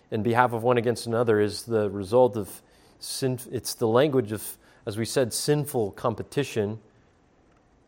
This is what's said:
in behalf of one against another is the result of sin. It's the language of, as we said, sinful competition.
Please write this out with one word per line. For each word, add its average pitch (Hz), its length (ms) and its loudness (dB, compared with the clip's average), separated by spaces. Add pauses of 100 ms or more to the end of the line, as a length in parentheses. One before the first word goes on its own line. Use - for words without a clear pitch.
(100)
in 110 140 -2
behalf 117 300 4
of 113 100 -4
one 123 160 4
against 113 260 0
another 113 340 2
is 104 260 0
the 110 260 0
result 104 440 2
of 101 280 -8 (340)
sin. - 400 -4 (140)
It's - 240 -6
the 120 120 0
language 123 440 4
of, - 260 -8 (300)
as 104 100 -6
we 113 80 -2
said, 120 280 0
sinful 143 580 -2
competition. 107 880 -4 (1080)